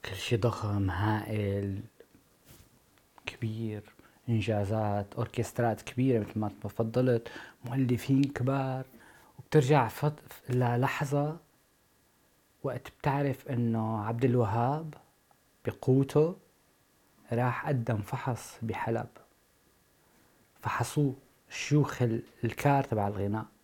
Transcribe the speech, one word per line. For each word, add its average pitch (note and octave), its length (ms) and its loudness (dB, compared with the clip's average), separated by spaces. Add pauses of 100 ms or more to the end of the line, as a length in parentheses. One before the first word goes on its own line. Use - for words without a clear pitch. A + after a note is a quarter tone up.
كل - 120 -10
شي - 200 -2
ضخم، G2+ 540 0
هائل، G2+ 880 -2 (1500)
كبير، A2 560 -6 (460)
إنجازات، G#2 800 0 (120)
أوركسترات A#2+ 640 -2
كبيرة B2 380 2
مثل G#2 180 -6
ما G#2+ 120 -2 (120)
تفضلت، A#2 680 0 (360)
مؤلفين C3 580 2
كبار، C3+ 640 -2 (540)
وبترجع C3+ 500 4
فت-، - 640 -6
للحظة C3+ 840 0 (1300)
وقت - 380 -6
بتعرف C#3 480 0
إنه A2+ 560 0
عبد A#2 200 0
الوهاب B2 720 2 (720)
بقوته C3+ 680 2 (960)
راح B2 360 0
قدم A#2+ 280 0
فحص - 680 -6
بحلب، A2+ 460 -4 (1500)
فحصوه A#2 540 -2 (360)
شيوخ - 520 0
ال-، A2+ 200 0 (220)
الكار C#3 400 2
تبع G#2 240 0
الغناء. G2+ 360 -2 (200)